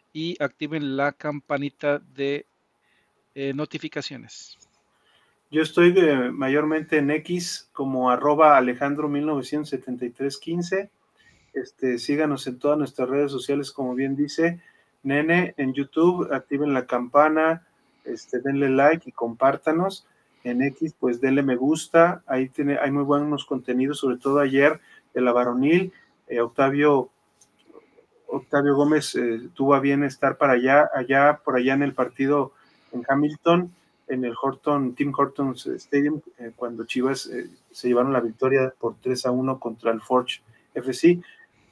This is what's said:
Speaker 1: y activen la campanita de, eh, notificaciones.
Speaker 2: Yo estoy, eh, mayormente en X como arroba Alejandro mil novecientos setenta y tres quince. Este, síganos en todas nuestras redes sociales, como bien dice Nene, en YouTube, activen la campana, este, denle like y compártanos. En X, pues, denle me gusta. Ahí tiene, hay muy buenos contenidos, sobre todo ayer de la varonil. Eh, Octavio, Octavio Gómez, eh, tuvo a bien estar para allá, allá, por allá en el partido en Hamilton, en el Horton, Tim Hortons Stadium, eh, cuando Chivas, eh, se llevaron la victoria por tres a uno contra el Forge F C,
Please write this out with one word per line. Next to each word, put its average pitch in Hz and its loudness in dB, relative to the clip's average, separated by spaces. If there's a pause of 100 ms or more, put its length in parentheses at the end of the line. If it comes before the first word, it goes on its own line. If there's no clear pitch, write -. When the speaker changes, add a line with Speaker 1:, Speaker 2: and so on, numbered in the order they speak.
(120)
Speaker 1:
y 165 -8
activen 147 -6
la 143 0
campanita 143 -6
de, 139 -6 (880)
eh, 139 -6
notificaciones. 143 -10 (920)
Speaker 2:
Yo 151 0
estoy, 175 4
eh, 143 4
mayormente 151 -2
en 143 0
X 175 -6
como 131 -2
arroba 147 6
Alejandro 143 0
mil 147 -2
novecientos 151 -4
setenta 127 -8
y 120 -6
tres 139 -6
quince. 175 -4 (640)
Este, 127 -4
síganos 143 -2
en 127 -10
todas 147 2
nuestras 131 -4
redes 139 0
sociales, 139 -4
como 127 -6
bien 135 -2
dice 165 -2 (420)
Nene, 160 0
en 131 -2
YouTube, 160 0
activen 143 -2
la 127 -2
campana, 156 2 (380)
este, 123 -8
denle 139 0
like 143 2
y - -18
compártanos. 143 -2 (380)
En 123 -2
X, 143 -4
pues, 120 -2
denle 139 2
me 131 0
gusta. 160 2
Ahí 131 -2
tiene, 143 -2
hay 139 -2
muy 143 0
buenos 143 -2
contenidos, 131 -4
sobre 127 -2
todo 139 0
ayer 143 2 (340)
de 127 -4
la 123 2
varonil. 131 2 (360)
Eh, 120 -2
Octavio, 139 2 (1160)
Octavio 139 0
Gómez, 147 2
eh, 120 -2
tuvo 139 2
a 135 4
bien 139 0
estar 139 -2
para 139 4
allá, 131 4
allá, 139 2
por 131 -2
allá 127 2
en 143 0
el 135 -2
partido 135 -2 (400)
en 120 -8
Hamilton, 156 0 (340)
en 127 -4
el 117 -4
Horton, 135 -2
Tim 143 -2
Hortons 135 -4
Stadium, 143 -2 (180)
eh, 117 -14
cuando 117 -10
Chivas, 127 -4
eh, 117 -12 (220)
se - -6
llevaron 123 2
la 127 0
victoria 127 0
por 110 -6
tres 127 -4
a 123 0
uno 131 -2
contra 113 -4
el 113 -4
Forge 127 -2 (320)
F 127 -6
C, 175 4 (520)